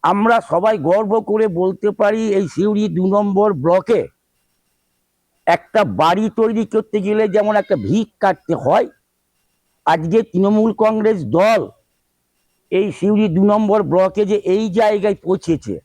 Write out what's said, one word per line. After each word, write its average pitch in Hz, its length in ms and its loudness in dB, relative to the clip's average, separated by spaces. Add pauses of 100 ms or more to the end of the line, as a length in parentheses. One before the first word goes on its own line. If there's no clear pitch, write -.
আমরা 202 320 2 (160)
সবাই 202 240 0 (140)
গর্ব 202 220 2 (100)
করে 214 240 0 (140)
বলতে 185 320 -2
পারি, 214 300 0 (120)
এই 190 140 0
সিউড়ি 208 380 -2 (120)
দু 185 60 0 (120)
নম্বর 202 380 2
ব্লকে 175 480 0 (1500)
একটা 175 340 0 (200)
বাড়ি 180 240 2 (140)
তৈরি 220 260 0
করতে 214 360 -4
গেলে 208 220 0 (120)
যেমন 214 200 0
একটা 196 200 -2 (120)
ভিত 208 220 -2 (100)
কাটতে 190 360 -2
হয়, - 320 0 (1000)
আজকে 165 340 0 (120)
তৃণমূল 214 400 2 (120)
কংগ্রেস 214 360 0 (180)
দল 208 240 2 (1080)
এই 196 200 0
সিউড়ি 208 440 0
দু 190 80 2
নম্বর 208 400 2
ব্লকে 185 420 0
যে 202 200 0
এই 190 180 0 (160)
জায়গায় 214 440 0
পৌঁছেছে 160 600 -4